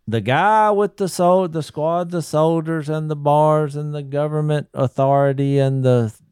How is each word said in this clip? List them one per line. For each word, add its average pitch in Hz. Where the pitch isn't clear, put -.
The 110
guy 202
with 202
the 196
sol-, 180
the 160
squad, 170
the 170
soldiers, 160
and 156
the 151
bars, 147
and 147
the 147
government 151
authority, 139
and 135
the, 120